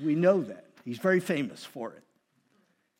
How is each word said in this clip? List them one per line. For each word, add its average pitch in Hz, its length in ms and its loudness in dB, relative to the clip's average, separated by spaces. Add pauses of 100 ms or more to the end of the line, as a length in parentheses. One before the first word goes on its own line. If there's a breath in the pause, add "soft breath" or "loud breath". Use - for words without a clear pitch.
We 151 120 2
know 175 260 4
that. 101 240 -10 (180)
He's 120 140 -8
very 185 240 4
famous 147 420 -4
for 113 300 -12
it. - 100 -20 (960)